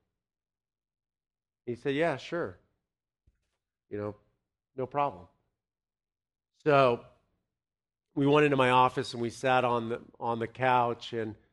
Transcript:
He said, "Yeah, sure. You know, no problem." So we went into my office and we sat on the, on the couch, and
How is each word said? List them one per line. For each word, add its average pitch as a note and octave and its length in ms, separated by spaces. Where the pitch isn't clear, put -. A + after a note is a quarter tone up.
He A#2+ 80
said, C#3 180
"Yeah, D3+ 240
sure. B2+ 400
You G#2 100
know, G#2 160
no B2+ 120
problem." C3+ 400
So C3+ 380
we C#3+ 100
went D3 200
into C#3 120
my B2+ 140
office B2+ 420
and A#2 80
we A#2 80
sat B2+ 340
on A#2 260
the, A#2 120
on A#2 200
the A2+ 80
couch, A#2+ 640
and G#2+ 220